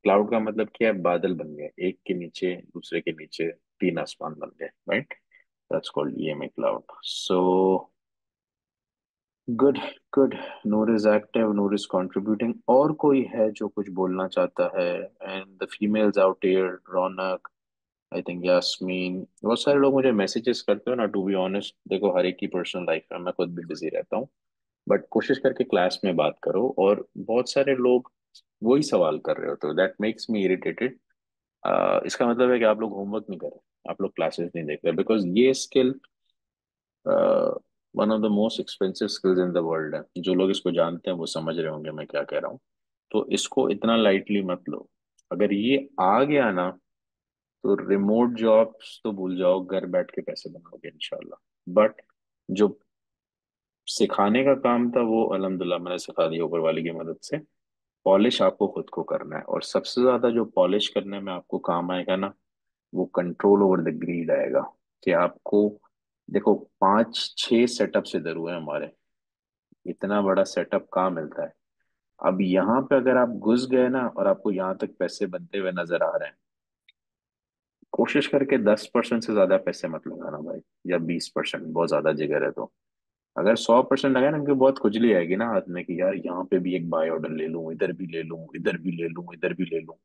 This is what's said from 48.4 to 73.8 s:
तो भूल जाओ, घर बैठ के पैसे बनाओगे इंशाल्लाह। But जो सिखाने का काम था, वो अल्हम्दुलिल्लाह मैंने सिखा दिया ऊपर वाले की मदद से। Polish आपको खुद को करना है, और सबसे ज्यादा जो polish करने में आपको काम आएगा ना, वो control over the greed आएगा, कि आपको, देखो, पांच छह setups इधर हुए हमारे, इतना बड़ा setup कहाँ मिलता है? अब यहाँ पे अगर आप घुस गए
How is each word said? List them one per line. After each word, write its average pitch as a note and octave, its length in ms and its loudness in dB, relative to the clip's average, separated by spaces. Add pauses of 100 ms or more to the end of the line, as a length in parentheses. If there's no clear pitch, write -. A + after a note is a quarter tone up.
तो A2+ 80 -2
भूल F#2 260 -6
जाओ, F#2 280 2
घर F#2 200 -4
बैठ F2+ 260 -2
के F#2 100 -8
पैसे E2 280 -12
बनाओगे - 380 -20
इंशाल्लाह। - 560 -14 (300)
But G#2+ 200 4 (580)
जो G2 280 2 (1080)
सिखाने G#2+ 580 2
का C#3 100 6
काम A#2+ 380 2
था, A#2+ 100 2
वो A2+ 240 2
अल्हम्दुलिल्लाह F#2 540 -2
मैंने F2+ 180 -6
सिखा E2+ 300 -2
दिया E2 160 -2
ऊपर E2 160 -2
वाले D#2+ 240 0
की E2+ 80 -4
मदद E2 300 -8
से। - 160 -8 (680)
Polish G2+ 360 4
आपको G2 260 2
खुद E2 220 -6
को E2+ 140 -6
करना D#2+ 340 -6
है, - 40 -8
और - 220 -6
सबसे - 380 -2
ज्यादा B2 280 4
जो A#2 160 2
polish F#2+ 420 2
करने G2 320 -4
में G2 140 -8
आपको F2+ 260 -6
काम F2 320 -2
आएगा F2+ 240 -2
ना, F#2+ 180 -4 (600)
वो F2+ 260 -2
control G2 420 4
over F#2 220 4
the D#2+ 100 -2
greed E2+ 380 -4
आएगा, C2 300 0 (420)
कि F#2 80 2
आपको, G2+ 720 0 (480)
देखो, G#2 240 2
पांच - 840 0
छह A#2+ 280 4
setups G#2 500 -2
इधर E2 200 -4
हुए E2 180 -6
हमारे, D#2 380 -6 (920)
इतना G2 360 -4
बड़ा G2 220 2
setup F#2 500 -4
कहाँ F#2 160 0
मिलता D#2 340 -6
है? D2 100 -10 (720)
अब F#2 160 2
यहाँ F#2+ 400 2
पे C3+ 140 0
अगर B2+ 220 4
आप B2 120 2
घुस A2+ 400 0
गए B2+ 200 4